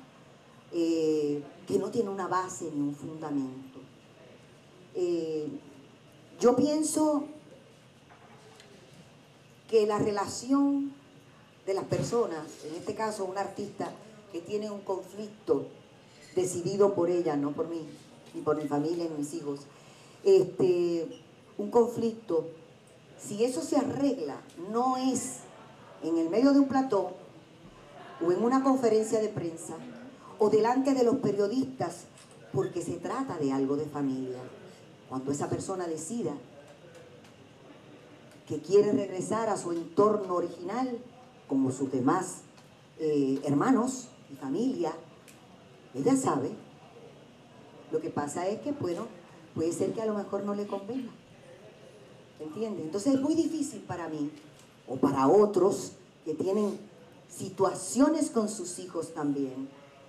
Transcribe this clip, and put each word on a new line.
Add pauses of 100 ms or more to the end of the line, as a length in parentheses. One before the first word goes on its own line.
(720)
eh, (260)
que
no
tiene
una
base
ni
un
fundamento. (1120)
Eh, (920)
yo
pienso (2500)
que
la
relación (720)
de
las
personas, (180)
en
este
caso
un
artista (400)
que
tiene
un
conflicto (680)
decidido
por
ella,
no
por
mí, (460)
ni
por
mi
familia,
ni
mis
hijos, (640)
este, (480)
un
conflicto, (720)
si
eso
se
arregla, (320)
no
es (640)
en
el
medio
de
un
plató (1120)
o
en
una
conferencia
de
prensa (600)
o
delante
de
los
periodistas, (480)
porque
se
trata
de
algo
de
familia. (680)
Cuando
esa
persona
decida (2250)
que
quiere
regresar
a
su
entorno
original, (500)
como
sus
demás, (560)
eh,
hermanos (220)
y
familia, (1000)
ella
sabe. (1400)
Lo
que
pasa
es
que,
bueno, (480)
puede
ser
que
a
lo
mejor
no
le
convenga. (1300)
¿Entiende?
Entonces
es
muy
difícil
para
mí, (580)
o
para
otros (320)
que
tienen (500)
situaciones
con
sus
hijos
también, (400)